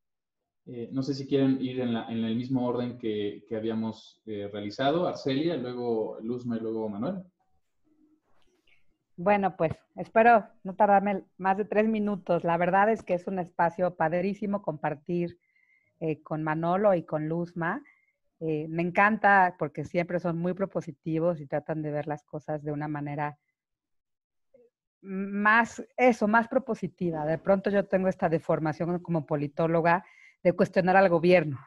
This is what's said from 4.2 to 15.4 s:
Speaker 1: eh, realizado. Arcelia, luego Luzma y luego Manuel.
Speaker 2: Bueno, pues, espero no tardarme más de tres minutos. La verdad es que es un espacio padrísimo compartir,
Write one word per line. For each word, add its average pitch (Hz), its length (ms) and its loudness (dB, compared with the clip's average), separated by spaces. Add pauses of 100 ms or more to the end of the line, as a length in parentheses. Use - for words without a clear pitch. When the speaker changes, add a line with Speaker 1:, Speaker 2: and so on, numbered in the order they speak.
Speaker 1:
eh, 101 260 -8
realizado. 131 560 -2
Arcelia, 151 500 -2
luego 120 640 -4
Luzma 120 340 -6
y 110 40 -6
luego 110 280 -6
Manuel. 139 340 -6 (2000)
Speaker 2:
Bueno, 190 380 2
pues, 160 160 0 (220)
espero 226 500 4 (180)
no 190 120 -10
tardarme 202 500 4 (140)
más 190 180 0
de 208 80 -4
tres 208 240 2
minutos. 208 560 -2
La 170 140 2
verdad 190 320 4
es 220 120 -2
que 185 120 -2
es 175 140 -6
un 190 100 -4
espacio 175 560 -2
padrísimo 196 680 -2
compartir, 170 800 -6 (600)